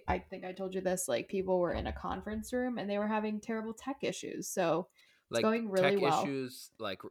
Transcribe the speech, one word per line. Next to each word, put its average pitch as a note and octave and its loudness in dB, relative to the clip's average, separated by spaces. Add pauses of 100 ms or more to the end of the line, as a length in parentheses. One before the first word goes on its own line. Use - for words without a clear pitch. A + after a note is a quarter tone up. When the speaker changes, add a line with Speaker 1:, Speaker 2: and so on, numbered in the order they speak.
Speaker 1:
I F#3 2
think F#3 -10
I F#3 -6
told F#3+ -6
you F#3+ -2
this, F#3 0
like, A#2+ 0
people F#3+ 2
were F3 2
in A2 -2
a - -2
conference G#3 -6
room B3 0
and G3 -4
they G3+ 0
were G#3 0
having G#3+ 0
terrible A3 -4
tech - -8
issues. - -4
So E3+ 2 (400)
it's - -6
Speaker 2:
Like, A#2 2
Speaker 1:
going A3 2
really F#3+ 6
Speaker 2:
tech G3 2
Speaker 1:
well. - 6
Speaker 2:
issues, C3+ -4
like, G2 -4